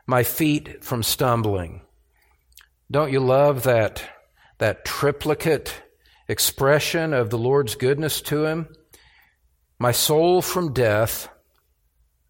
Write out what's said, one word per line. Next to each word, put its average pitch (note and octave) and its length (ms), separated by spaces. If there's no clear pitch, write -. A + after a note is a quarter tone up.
my B2+ 160
feet D3+ 600
from A#2 200
stumbling." G#2+ 800
Don't C#3 220
you C3+ 80
love C3+ 440
that, A#2 380
that G#2+ 280
triplicate C#3+ 1000
expression D3 840
of A#2+ 160
the A#2 80
Lord's B2+ 380
goodness C#3+ 460
to D3+ 240
him? D#3+ 280
"My A#2+ 140
soul E3 500
from E3+ 320
death, A2 560